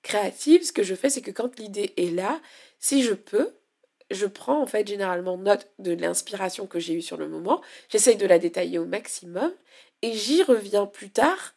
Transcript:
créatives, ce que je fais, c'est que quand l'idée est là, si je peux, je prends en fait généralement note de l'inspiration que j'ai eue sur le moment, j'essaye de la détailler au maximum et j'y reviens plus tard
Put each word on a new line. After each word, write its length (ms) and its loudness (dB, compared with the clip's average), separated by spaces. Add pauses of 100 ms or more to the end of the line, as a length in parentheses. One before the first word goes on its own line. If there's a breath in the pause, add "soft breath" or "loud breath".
créatives, 600 4
ce 80 -4
que 100 0
je 120 -2
fais, 140 0
c'est 140 -2
que 80 -10
quand 280 -6
l'idée 380 -8
est 180 0
là, 260 -2 (380 loud breath)
si 240 2
je 120 2
peux, 400 -2 (560)
je 160 -2
prends 340 -2
en 60 0
fait 200 -2
généralement 520 -4
note 280 2 (120)
de 140 -4
l'inspiration 760 -4
que 120 -8
j'ai 140 -4
eue 100 -4
sur 140 -10
le 100 -8
moment, 360 -2 (260 loud breath)
j'essaye 280 4
de 100 0
la 120 8
détailler 400 -2
au 60 -4
maximum 680 -6 (520 soft breath)
et 100 -2
j'y 300 2
reviens 420 2
plus 240 -12
tard 480 0